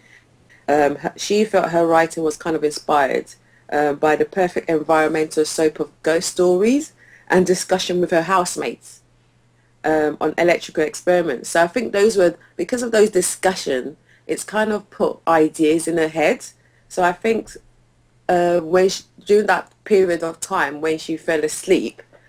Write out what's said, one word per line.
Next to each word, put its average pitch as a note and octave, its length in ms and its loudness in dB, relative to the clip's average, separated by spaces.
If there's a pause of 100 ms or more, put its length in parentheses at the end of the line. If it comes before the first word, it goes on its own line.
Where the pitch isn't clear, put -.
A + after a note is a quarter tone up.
(680)
um, C#3+ 300 2
her, - 200 -6
she G#3 280 0
felt F3+ 240 0
her E3+ 160 2
writing E3 380 2
was D#3 140 -2
kind D#3+ 180 -4
of D3 80 -4
inspired, D3 680 -2 (380)
uh, D3 220 0
by D3+ 220 0
the D3+ 100 0
perfect - 440 -4
environmental D#3 760 0
soap D#3 340 -2
of D3+ 120 -8 (120)
ghost D#3+ 260 0
stories G3 640 0 (340)
and F3+ 180 4
discussion F3+ 540 -2
with E3+ 120 -2
her E3 120 2
housemates, F3 760 -4 (840)
um, D3+ 380 0
on D#3 160 -2
electrical E3 460 0
experiments. E3+ 680 -2
So E3+ 140 2
I F3 40 2
think A3+ 260 -6
those G3+ 240 2
were, F3 180 2 (220)
because A#3 260 -6
of A#3 80 -6
those G#3+ 180 4
discussion, F3+ 880 -2 (300)
it's - 160 -6
kind G#3+ 280 -2
of G3+ 180 -6
put - 380 -4
ideas D#3+ 600 2
in E3+ 100 -2
her D#3+ 120 2
head. D#3+ 360 0 (440)
So - 140 -4
I F3+ 100 2
think, A3 380 -4 (800)
uh, F3 320 2
when F3+ 280 2
she, - 140 -8 (220)
during G#3 220 2
that F3+ 240 -2 (120)
period F3 400 2
of E3 160 -6
time D3+ 420 -4
when D#3+ 160 -2
she D#3+ 200 -8
fell D#3+ 260 -2
asleep, D3+ 580 -2 (280)